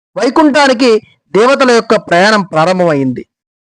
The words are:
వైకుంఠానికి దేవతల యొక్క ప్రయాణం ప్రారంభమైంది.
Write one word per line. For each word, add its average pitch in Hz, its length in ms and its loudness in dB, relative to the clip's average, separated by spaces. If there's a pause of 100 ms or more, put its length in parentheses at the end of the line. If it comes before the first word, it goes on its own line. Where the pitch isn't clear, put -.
(160)
వైకుంఠానికి 262 760 0 (460)
దేవతల 254 420 2
యొక్క 226 160 -2 (140)
ప్రయాణం 202 340 0 (100)
ప్రారంభమైంది. 156 720 -2 (420)